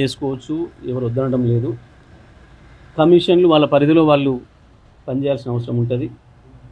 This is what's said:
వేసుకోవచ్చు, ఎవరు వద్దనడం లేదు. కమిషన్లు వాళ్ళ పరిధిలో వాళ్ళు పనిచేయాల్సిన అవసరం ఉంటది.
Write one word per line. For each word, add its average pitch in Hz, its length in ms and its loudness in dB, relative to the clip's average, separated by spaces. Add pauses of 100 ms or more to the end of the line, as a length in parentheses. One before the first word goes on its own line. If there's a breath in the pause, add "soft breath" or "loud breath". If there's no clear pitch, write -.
వేసుకోవచ్చు, 135 520 -6 (360)
ఎవరు 127 180 -6
వద్దనడం 127 340 -2 (100)
లేదు. 120 180 -2 (1300)
కమిషన్లు 175 540 4
వాళ్ళ 151 220 4
పరిధిలో 151 360 4
వాళ్ళు 139 220 2 (760)
పనిచేయాల్సిన 135 460 -4
అవసరం 120 280 -6
ఉంటది. 123 240 -4 (640)